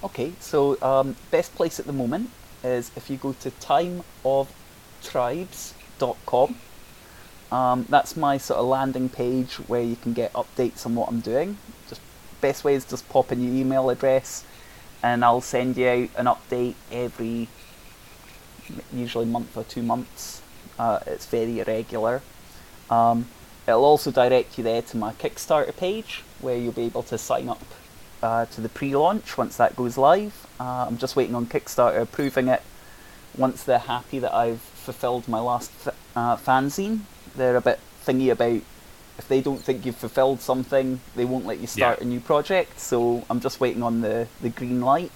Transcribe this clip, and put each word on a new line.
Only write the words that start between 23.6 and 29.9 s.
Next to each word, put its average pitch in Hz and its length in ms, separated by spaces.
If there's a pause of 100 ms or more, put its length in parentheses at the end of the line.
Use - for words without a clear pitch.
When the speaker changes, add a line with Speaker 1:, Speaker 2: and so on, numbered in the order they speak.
Speaker 1:
it'll 117 160
also 147 260
direct 123 480
you 113 60
there 113 180
to - 140
my 110 160
Kickstarter - 640
page, 208 480 (160)
where 127 160
you'll 120 160
be 117 140
able 117 180
to 113 140
sign 123 300
up, - 140 (600)
uh, 113 240
to - 140
the 110 100
pre-launch 147 680
once - 200
that - 180
goes 123 200